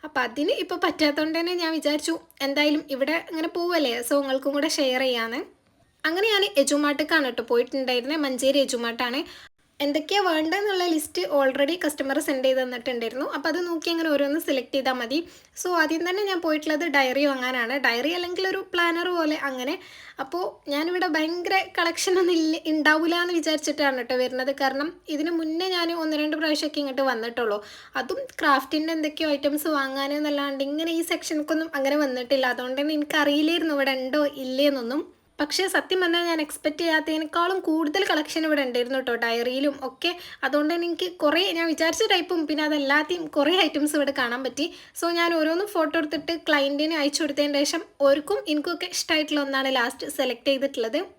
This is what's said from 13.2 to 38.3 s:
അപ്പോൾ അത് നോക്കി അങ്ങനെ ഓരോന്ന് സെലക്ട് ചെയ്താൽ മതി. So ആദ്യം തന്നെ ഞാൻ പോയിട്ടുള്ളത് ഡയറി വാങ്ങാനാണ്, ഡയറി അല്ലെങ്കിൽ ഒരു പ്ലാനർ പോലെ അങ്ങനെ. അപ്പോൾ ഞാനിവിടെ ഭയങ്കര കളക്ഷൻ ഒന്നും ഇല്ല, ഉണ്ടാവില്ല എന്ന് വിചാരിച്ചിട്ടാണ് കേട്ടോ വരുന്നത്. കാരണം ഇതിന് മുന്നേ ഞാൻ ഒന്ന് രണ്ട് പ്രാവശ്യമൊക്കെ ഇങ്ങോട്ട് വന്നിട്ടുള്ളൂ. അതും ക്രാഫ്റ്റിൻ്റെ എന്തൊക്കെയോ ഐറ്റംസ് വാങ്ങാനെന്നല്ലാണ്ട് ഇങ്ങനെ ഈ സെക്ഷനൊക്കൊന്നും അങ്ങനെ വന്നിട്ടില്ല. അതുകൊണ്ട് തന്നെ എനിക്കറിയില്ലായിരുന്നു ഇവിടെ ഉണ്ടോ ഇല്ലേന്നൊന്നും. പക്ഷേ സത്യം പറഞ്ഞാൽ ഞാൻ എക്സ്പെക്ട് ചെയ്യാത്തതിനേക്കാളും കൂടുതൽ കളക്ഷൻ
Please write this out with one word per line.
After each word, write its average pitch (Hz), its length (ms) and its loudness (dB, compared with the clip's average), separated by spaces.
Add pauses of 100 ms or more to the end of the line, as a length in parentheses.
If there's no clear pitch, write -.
അപ്പോൾ 302 160 -2
അത് 330 160 0
നോക്കി 339 260 -2
അങ്ങനെ 330 200 0
ഓരോന്ന് 285 320 2
സെലക്ട് 269 300 -2
ചെയ്താൽ 262 260 0
മതി. 254 180 -2 (420)
So 359 60 -4 (140)
ആദ്യം 311 260 2
തന്നെ 381 220 0
ഞാൻ 370 160 -2
പോയിട്ടുള്ളത് 311 400 0 (100)
ഡയറി 269 340 4
വാങ്ങാനാണ്, 254 460 -2 (100)
ഡയറി 247 320 0
അല്ലെങ്കിൽ 359 340 -4
ഒരു 381 100 -4 (100)
പ്ലാനർ 339 460 0
പോലെ 311 200 0 (120)
അങ്ങനെ. 262 260 -4 (480)
അപ്പോൾ 339 200 -4 (300)
ഞാനിവിടെ 349 340 0 (100)
ഭയങ്കര 339 400 0 (200)
കളക്ഷൻ 339 440 2
ഒന്നും 349 180 4
ഇല്ല, 311 160 2 (180)
ഉണ്ടാവില്ല 311 520 4
എന്ന് 349 140 -2
വിചാരിച്ചിട്ടാണ് 302 640 0
കേട്ടോ 254 220 -2
വരുന്നത്. 254 280 -2 (120)
കാരണം 277 260 0 (260)
ഇതിന് 320 260 -2
മുന്നേ 320 340 -2
ഞാൻ 339 180 0 (120)
ഒന്ന് 311 180 0
രണ്ട് 302 180 0
പ്രാവശ്യമൊക്കെ 302 420 0
ഇങ്ങോട്ട് 269 280 0
വന്നിട്ടുള്ളൂ. 226 480 -2 (420)
അതും 370 180 -4 (220)
ക്രാഫ്റ്റിൻ്റെ 302 560 2
എന്തൊക്കെയോ 302 400 -2
ഐറ്റംസ് 294 320 -2 (100)
വാങ്ങാനെന്നല്ലാണ്ട് 277 880 -2
ഇങ്ങനെ 320 300 -2
ഈ 330 40 -2 (100)
സെക്ഷനൊക്കൊന്നും 320 680 -2
അങ്ങനെ 277 240 2
വന്നിട്ടില്ല. 254 520 0
അതുകൊണ്ട് 254 260 -4
തന്നെ 311 180 0
എനിക്കറിയില്ലായിരുന്നു 302 800 2
ഇവിടെ 269 220 2
ഉണ്ടോ 269 220 0 (220)
ഇല്ലേന്നൊന്നും. 262 560 2 (400)
പക്ഷേ 302 320 0
സത്യം 339 300 0
പറഞ്ഞാൽ 349 260 2
ഞാൻ 330 140 0
എക്സ്പെക്ട് 302 380 -4
ചെയ്യാത്തതിനേക്കാളും 320 840 0
കൂടുതൽ 320 400 2
കളക്ഷൻ 311 400 0